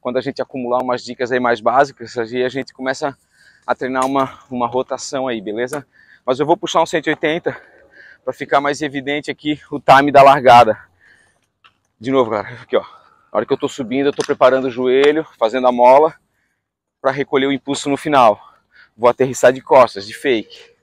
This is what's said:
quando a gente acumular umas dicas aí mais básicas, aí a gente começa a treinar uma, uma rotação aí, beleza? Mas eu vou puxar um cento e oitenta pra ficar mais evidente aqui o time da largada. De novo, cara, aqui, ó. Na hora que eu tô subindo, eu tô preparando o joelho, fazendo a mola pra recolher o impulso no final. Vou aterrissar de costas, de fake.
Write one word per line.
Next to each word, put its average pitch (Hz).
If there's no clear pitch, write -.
quando 123
a 131
gente 135
acumular 123
umas 127
dicas 120
aí 127
mais 117
básicas, 120
aí 120
a 127
gente 123
começa 135
a 123
treinar 131
uma, 135
uma 123
rotação 131
aí, 117
beleza? 120
Mas 127
eu 147
vou 156
puxar 170
um 165
cento 160
e 160
oitenta 151
pra 127
ficar 139
mais 143
evidente 143
aqui 147
o 143
time 139
da 139
largada. 123
De 110
novo, 131
cara, 101
aqui, -
ó. 104
Na -
hora 113
que -
eu 135
tô 143
subindo, 131
eu 143
tô -
preparando 131
o 131
joelho, 135
fazendo 127
a 123
mola 131
pra 135
recolher 139
o 139
impulso 139
no 139
final. 127
Vou 113
aterrissar 131
de 131
costas, 117
de 104
fake. -